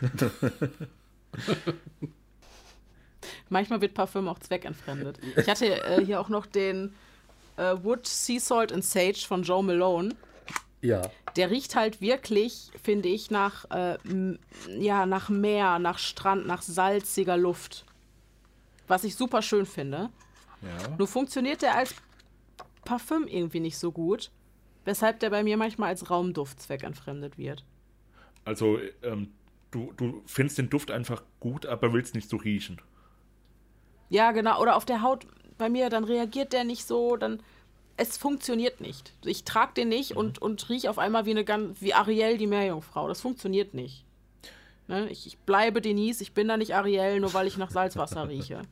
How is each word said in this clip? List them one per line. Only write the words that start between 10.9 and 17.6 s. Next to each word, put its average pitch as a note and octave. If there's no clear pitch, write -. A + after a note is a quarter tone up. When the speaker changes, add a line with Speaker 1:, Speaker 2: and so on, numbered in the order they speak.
Speaker 2:
Der F3
riecht -
halt A3
wirklich, A3+
finde G#3
ich, G#3+
nach, G3+
äh, F3+
m-, F#3+
ja, G3+
nach F#3+
Meer, G3+
nach F3
Strand, -
nach F3+
salziger F#3
Luft. F3